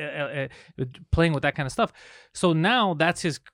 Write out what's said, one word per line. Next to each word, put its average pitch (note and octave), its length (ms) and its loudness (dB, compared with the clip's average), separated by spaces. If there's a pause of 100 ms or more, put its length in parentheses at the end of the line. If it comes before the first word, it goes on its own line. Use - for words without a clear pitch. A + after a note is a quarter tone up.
uh, C#3+ 460 -6 (340)
uh, C3+ 40 0 (260)
playing E3 220 4
with C#3 100 0
that C#3+ 140 0
kind C#3 100 -4
of C3 60 -6
stuff." - 200 0 (400)
So F3 200 2
now G3 420 2
that's D#3+ 280 0
his D#3 180 -4 (140)